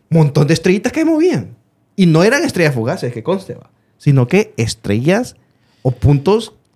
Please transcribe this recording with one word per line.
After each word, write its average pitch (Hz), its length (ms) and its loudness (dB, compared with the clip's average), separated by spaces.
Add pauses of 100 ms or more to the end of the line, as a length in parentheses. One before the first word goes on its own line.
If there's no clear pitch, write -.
(100)
montón 151 360 2
de 160 80 2
estrellitas 196 380 -2
que 320 120 -2
movían. 311 520 -2 (400)
Y 190 100 2
no 160 160 4
eran 269 220 2
estrellas 170 300 0
fugaces, 123 380 -4
que 113 120 -12
conste, 190 300 -6
va, - 160 -20 (260)
sino 135 320 2
que - 280 0
estrellas 123 800 -2 (480)
o 131 80 0
puntos 147 640 0 (220)